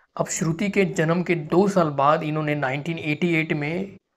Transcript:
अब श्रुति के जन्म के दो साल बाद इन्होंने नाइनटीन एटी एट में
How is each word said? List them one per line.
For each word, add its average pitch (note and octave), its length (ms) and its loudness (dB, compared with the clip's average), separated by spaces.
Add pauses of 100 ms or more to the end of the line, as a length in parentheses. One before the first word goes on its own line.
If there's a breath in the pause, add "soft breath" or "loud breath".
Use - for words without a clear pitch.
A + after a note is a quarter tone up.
(160 soft breath)
अब E3+ 120 -2
श्रुति F3+ 420 -2
के G3 160 2
जन्म E3 360 0
के E3+ 120 0
दो D#3+ 340 2
साल F3+ 240 2
बाद D3 300 4
इन्होंने D3+ 320 -2
नाइनटीन D3 440 -2
एटी D#3+ 360 0
एट D#3+ 180 0
में E3 440 -4 (200)